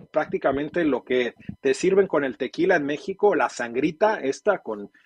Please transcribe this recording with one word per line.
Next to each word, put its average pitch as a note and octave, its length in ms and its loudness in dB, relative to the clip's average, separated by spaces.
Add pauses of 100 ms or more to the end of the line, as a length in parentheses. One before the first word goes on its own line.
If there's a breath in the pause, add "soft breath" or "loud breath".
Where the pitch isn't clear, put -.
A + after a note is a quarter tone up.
(100)
prácticamente D3+ 760 -2
lo C3 180 0
que B2 320 0 (280 loud breath)
te C3+ 100 2
sirven F#3 360 2
con D3 160 0
el C3 120 -6
tequila F3 400 0
en D3 80 0
México, F3+ 500 0
la B2 140 2
sangrita, D3+ 720 -2
esta C#3 380 0
con G#2 320 -10 (160 soft breath)